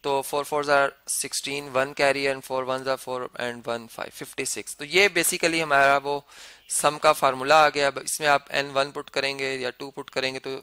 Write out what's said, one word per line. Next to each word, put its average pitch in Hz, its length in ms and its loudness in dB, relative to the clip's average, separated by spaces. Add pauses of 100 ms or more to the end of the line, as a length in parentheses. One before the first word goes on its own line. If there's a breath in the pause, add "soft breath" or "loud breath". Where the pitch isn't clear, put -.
तो 143 80 0 (100)
four 143 220 -4
fours 147 300 -2
are 139 160 4 (240)
sixteen, 139 600 -6
one 135 200 0
carry 139 320 2
and 135 180 -2
four 131 200 -4
ones 131 220 -4
are 135 100 0
four 127 220 -8 (280)
and 120 200 -8
one 117 200 -6 (100)
five, - 140 -8
फिफ्टी - 360 -8
सिक्स। - 300 -8
तो 147 80 -10
ये 175 320 4
basically 165 460 0
हमारा 139 360 4
वो 143 260 -4 (460 loud breath)
सम 151 320 0
का 151 100 6
फार्मूला 139 520 4
आ 147 40 6
गया। 143 180 2
अब 135 180 0
इसमें - 240 -2
आप 143 240 2
एन 143 180 -2
वन 139 200 0
पुट 143 200 -12
करेंगे 135 460 -2
या 123 220 -4
टू 139 180 -12
पुट 139 140 -12
करेंगे 131 280 -2
तो 135 120 -8 (120)